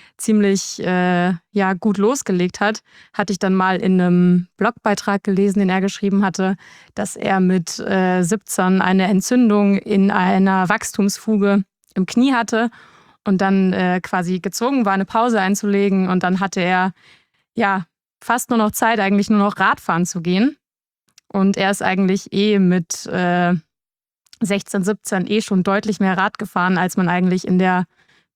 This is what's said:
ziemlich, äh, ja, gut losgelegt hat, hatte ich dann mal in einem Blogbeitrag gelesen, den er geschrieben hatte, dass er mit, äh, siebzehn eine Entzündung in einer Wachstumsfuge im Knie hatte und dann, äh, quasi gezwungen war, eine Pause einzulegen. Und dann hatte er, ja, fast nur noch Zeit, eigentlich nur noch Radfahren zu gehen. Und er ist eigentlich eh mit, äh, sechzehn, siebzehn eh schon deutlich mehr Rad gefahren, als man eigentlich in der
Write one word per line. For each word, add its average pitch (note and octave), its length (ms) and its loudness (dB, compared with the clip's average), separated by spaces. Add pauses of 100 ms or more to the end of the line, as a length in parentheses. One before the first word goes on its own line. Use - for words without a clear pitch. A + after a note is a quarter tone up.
(160)
ziemlich, G3+ 680 0
äh, F3+ 480 0 (180)
ja, G3 240 0
gut G3 220 -2
losgelegt G3 640 -2
hat, G#3+ 200 -2 (320)
hatte G#3 200 -4
ich F#3 60 -4
dann F#3+ 160 0
mal F#3 220 0
in F#3 240 2
einem F3+ 560 2
Blogbeitrag G3+ 680 -2
gelesen, G3 360 0
den G3 80 2
er F#3 120 0
geschrieben G3 440 -2
hatte, F#3+ 320 -2 (380)
dass G3+ 220 -8
er F#3+ 240 0
mit, F#3 380 0
äh, F#3 440 0
siebzehn F#3 600 0
eine F#3+ 220 2
Entzündung G#3 720 2
in G3 340 0
einer F#3+ 580 2
Wachstumsfuge G3+ 960 0 (300)
im F#3 120 0
Knie C4 260 2
hatte A#3 380 0 (540)
und F#3+ 160 2
dann, F#3+ 320 2
äh, F3+ 300 0
quasi F3+ 380 -4
gezwungen B3 440 -2
war, G3 80 2
eine F#3+ 120 0
Pause A3+ 360 0
einzulegen. G3 680 0
Und F#3 160 0
dann F#3 160 0
hatte G3 200 -4
er, F#3 320 0 (640)
ja, G3 300 -2 (360)
fast - 280 -2
nur A#3+ 80 2
noch G#3+ 140 2
Zeit, A3+ 280 0
eigentlich G3+ 300 0
nur G#3+ 100 4
noch G3+ 180 0
Radfahren F#3 480 0
zu F3 140 -8
gehen. F#3+ 360 0 (720)
Und G3 300 0
er G3 160 0
ist G3+ 100 -4
eigentlich F#3+ 500 -2
eh G3+ 280 2
mit, F3+ 460 0
äh, F3+ 480 0 (840)
sechzehn, G3 440 -4
siebzehn G3 420 -4
eh G#3 140 0
schon F#3+ 240 0
deutlich G3 340 -2
mehr F#3+ 180 0
Rad G3 220 -4
gefahren, F#3 400 -2
als F3+ 180 -2
man F#3 120 0
eigentlich F#3 400 0
in F3+ 100 2
der F#3 280 2 (500)